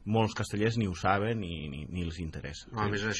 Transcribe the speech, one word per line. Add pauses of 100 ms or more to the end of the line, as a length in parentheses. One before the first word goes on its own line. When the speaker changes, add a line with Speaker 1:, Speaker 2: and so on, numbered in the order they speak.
Speaker 1:
molts
castellers
ni
ho
saben
ni,
ni,
ni
els
interessa.
Speaker 2:
No,
a
Speaker 1:
Sí.
Speaker 2:
més,
és (120)